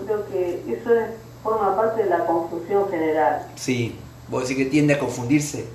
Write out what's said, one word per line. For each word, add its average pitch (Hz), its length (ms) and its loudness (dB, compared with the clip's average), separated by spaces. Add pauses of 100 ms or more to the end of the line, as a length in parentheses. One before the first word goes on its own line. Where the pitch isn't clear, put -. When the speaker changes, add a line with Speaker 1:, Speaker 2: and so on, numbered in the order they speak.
Speaker 1:
creo 208 220 -2
que 180 340 -2 (100)
eso 233 220 2
es, 226 120 4 (360)
forma 208 320 0
parte 220 300 2
de 185 40 0
la 170 160 2
confusión 170 640 0
general. 156 680 2
Speaker 2:
Sí, 120 420 -2 (300)
vos 131 140 -2
decís 135 220 0
que 131 60 0
tiende 147 240 6
a 131 60 2
confundirse 127 760 0